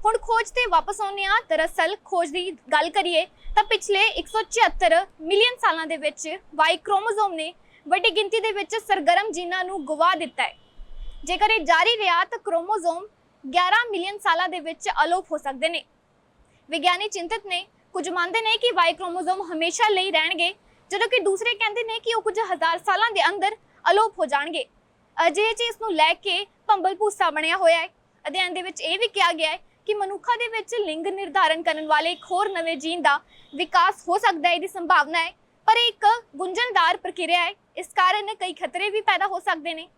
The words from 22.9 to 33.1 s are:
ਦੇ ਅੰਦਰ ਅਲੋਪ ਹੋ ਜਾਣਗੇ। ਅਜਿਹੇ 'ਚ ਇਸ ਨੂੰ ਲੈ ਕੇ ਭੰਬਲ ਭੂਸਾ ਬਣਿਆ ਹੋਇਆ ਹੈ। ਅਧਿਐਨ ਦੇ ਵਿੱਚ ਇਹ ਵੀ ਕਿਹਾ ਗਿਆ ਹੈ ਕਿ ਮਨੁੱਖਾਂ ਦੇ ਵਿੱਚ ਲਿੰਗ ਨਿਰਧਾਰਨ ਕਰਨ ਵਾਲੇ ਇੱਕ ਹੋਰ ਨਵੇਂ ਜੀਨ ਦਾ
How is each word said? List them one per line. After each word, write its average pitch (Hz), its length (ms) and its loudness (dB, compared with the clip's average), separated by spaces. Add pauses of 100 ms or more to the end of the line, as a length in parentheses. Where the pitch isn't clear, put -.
ਦੇ 339 180 2
ਅੰਦਰ 370 260 -2 (360)
ਅਲੋਪ 415 280 2
ਹੋ 330 60 2
ਜਾਣਗੇ। 285 400 -2 (520)
ਅਜਿਹੇ 415 360 2
'ਚ 440 80 -6
ਇਸ 466 200 -6
ਨੂੰ 440 120 -2
ਲੈ 311 200 4
ਕੇ 392 320 -4 (220)
ਭੰਬਲ 381 280 2
ਭੂਸਾ 381 340 0
ਬਣਿਆ 311 280 0
ਹੋਇਆ 339 200 4
ਹੈ। 330 100 -2 (380)
ਅਧਿਐਨ 359 280 -2
ਦੇ 370 80 -6
ਵਿੱਚ 370 200 -10
ਇਹ 349 180 -4
ਵੀ 453 80 0
ਕਿਹਾ 370 260 2
ਗਿਆ 311 180 -2
ਹੈ 359 80 -6 (260)
ਕਿ 427 80 -2
ਮਨੁੱਖਾਂ 403 440 -2
ਦੇ 466 100 -4
ਵਿੱਚ 440 320 -8
ਲਿੰਗ 330 280 -4
ਨਿਰਧਾਰਨ 370 560 0
ਕਰਨ 311 240 -2
ਵਾਲੇ 311 240 2
ਇੱਕ - 200 -10
ਹੋਰ 381 180 0
ਨਵੇਂ 330 280 -4
ਜੀਨ 320 240 -6
ਦਾ 285 180 4 (340)